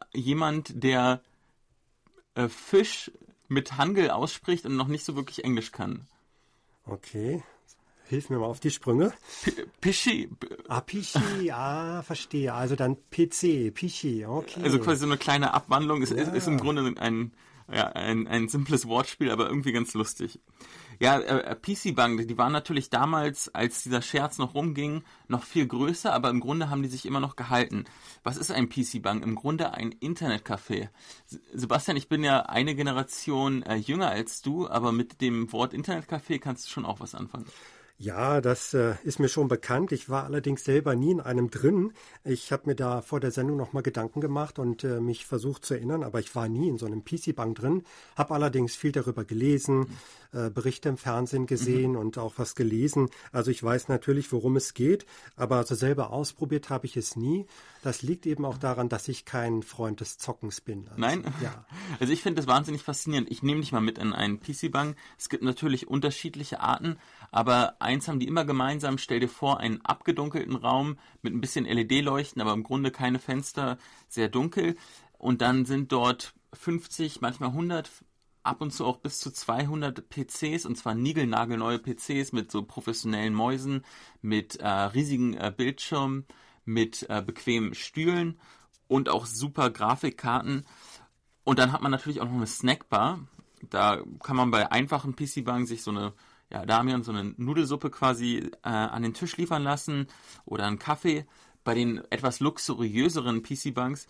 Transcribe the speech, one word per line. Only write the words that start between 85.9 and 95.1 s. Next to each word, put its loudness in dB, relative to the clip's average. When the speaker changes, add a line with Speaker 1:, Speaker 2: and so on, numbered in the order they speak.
Speaker 1:
mit, 0
äh, -2
bequemen 0
Stühlen -2
und 2
auch 0
super 0
Grafikkarten. 0
Und 6
dann 8
hat -2
man 2
natürlich -2
auch -2
noch -4
eine 2
Snackbar. 2
Da 4
kann -4
man 4
bei 4
einfachen 0